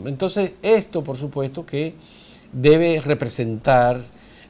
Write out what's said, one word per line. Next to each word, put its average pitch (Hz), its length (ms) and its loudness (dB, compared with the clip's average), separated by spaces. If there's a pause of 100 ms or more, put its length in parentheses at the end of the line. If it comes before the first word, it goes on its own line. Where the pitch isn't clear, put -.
Entonces, 180 540 -4
esto, 190 440 0
por 127 120 -8
supuesto, 139 480 -8
que 160 300 -6 (580)
debe 156 480 4
representar, 123 1000 0 (500)